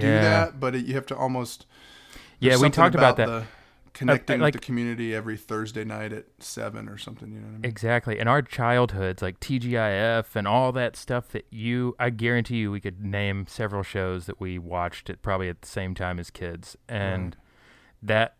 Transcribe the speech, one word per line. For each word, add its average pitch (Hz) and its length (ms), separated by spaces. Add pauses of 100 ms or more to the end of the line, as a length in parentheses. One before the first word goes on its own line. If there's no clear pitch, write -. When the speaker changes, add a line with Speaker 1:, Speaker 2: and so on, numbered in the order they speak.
Speaker 1:
Yeah. 110 160
Speaker 2:
that, 107 380
but 127 160
it, 123 100
you 127 80
have 135 140
to 131 100
almost, 127 480 (760)
Speaker 1:
Yeah, 131 120
Speaker 2:
there's 127 100
Speaker 1:
we 139 40
Speaker 2:
something 147 60 (120)
Speaker 1:
talked 170 120
about 123 240
Speaker 2:
about 113 60
Speaker 1:
that. - 0
Speaker 2:
the 113 200 (480)
connecting 127 460
Speaker 1:
Uh, 143 40
like 147 100
Speaker 2:
with 135 80
the - 60
community 120 480
every 110 200
Thursday 110 480
night 107 300
at 107 120 (140)
seven 110 500
or 104 100
something, 110 320
you 107 80
know 107 80
what 107 80
I - 20
mean? 110 80
Speaker 1:
Exactly. 117 540
And 113 100
our 139 140
childhoods, 117 800
like 92 160
T 135 180
G 120 200
I 110 160
F 113 420
and 101 120
all 127 260
that 123 220
stuff - 340
that - 200
you, 120 480
I 120 140
guarantee 117 460
you 107 140
we 101 100
could 95 220
name 98 440
several 101 340
shows 92 460
that 98 120
we 90 200
watched 87 500
at 92 140
probably 95 260
at 87 140
the - 40
same 92 280
time 90 240
as 87 100
kids. 85 480 (100)
And 95 480
Speaker 2:
Right. - 0 (680)
Speaker 1:
that, 110 360